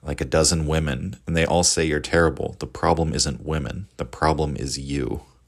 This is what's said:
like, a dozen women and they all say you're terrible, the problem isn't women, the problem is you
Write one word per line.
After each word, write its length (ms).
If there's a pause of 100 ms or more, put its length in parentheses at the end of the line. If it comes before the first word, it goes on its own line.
like, 160
a 60
dozen 420
women 480 (100)
and 120
they 80
all 180
say 220
you're 160
terrible, 580
the 80
problem 460
isn't 320
women, 500
the 100
problem 520
is 200
you 440 (260)